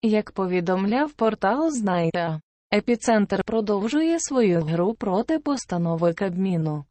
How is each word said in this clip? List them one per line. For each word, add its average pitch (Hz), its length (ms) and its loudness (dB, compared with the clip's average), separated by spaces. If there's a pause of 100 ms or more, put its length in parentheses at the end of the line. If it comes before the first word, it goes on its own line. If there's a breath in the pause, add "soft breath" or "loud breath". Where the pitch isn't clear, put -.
Як 214 300 0
повідомляв 190 800 0
портал 226 580 0
Знайка, 175 680 -2 (340)
"Епіцентр" 208 720 2
продовжує 226 760 0
свою 220 400 2
гру 170 340 0
проти 226 440 -2
постанови 170 760 -2
Кабміну. 175 800 -2